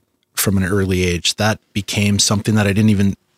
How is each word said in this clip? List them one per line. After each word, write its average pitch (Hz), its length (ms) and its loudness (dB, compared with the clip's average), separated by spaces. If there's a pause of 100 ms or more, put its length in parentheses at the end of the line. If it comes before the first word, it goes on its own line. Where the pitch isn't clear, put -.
(340)
from 98 240 -2
an 95 60 2
early 92 400 0
age. 87 320 -2
That 107 240 -2 (140)
became 101 460 -2
something 107 360 0
that 107 120 2
I 101 60 2
didn't 107 180 4
even 98 240 0 (220)